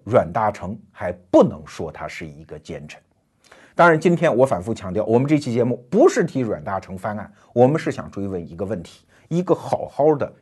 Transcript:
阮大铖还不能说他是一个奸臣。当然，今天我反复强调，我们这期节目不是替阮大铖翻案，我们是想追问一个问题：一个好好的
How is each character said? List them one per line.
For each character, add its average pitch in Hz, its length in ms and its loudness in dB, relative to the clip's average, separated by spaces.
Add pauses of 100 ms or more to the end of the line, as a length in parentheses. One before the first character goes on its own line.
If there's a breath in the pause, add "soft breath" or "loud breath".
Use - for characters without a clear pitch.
阮 98 280 0
大 107 200 0
铖 95 240 -10 (160)
还 - 180 -8 (220)
不 311 100 8
能 104 240 0
说 80 240 -10
他 78 160 -12
是 - 180 -14
一 76 200 -16
个 78 120 -16
奸 76 300 -14
臣。 - 160 -20 (720 soft breath)
当 170 160 8
然， 156 80 4
今 175 160 4
天 156 220 2
我 131 100 6
反 107 160 -2
复 110 100 -6
强 95 200 -8
调， 101 120 -2
我 110 140 2
们 135 80 2
这 151 100 4
期 143 160 -4
节 117 120 0
目 120 260 -4
不 262 180 6
是 240 160 2
替 - 140 -4
阮 101 240 -4
大 95 160 -6
铖 95 180 -12
翻 107 220 -8
案， 92 100 -14 (240 soft breath)
我 123 140 6
们 147 100 2
是 156 140 -4
想 113 180 -10
追 98 200 -8
问 87 200 -8
一 82 60 -18
个 87 100 -10
问 98 160 -8
题： - 240 -20 (220 soft breath)
一 170 160 -2
个 185 100 -2
好 - 360 -2
好 156 260 2
的 120 280 -4